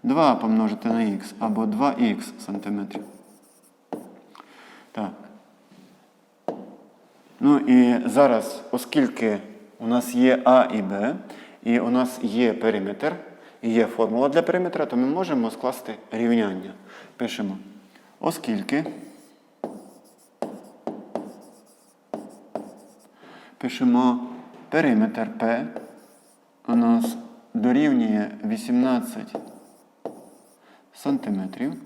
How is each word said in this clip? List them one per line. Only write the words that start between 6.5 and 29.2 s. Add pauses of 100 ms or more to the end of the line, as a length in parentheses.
Ну
і
зараз,
оскільки (400)
у
нас
є
А
і
Б, (460)
і
у
нас
є
периметр, (480)
і
є
формула
для
периметра,
то
ми
можемо
скласти (160)
рівняння. (440)
Пишемо, (640)
оскільки (4000)
пишемо (420)
периметр (100)
П (1000)
у
нас (380)
дорівнює (140)
вісімнадцять (1600)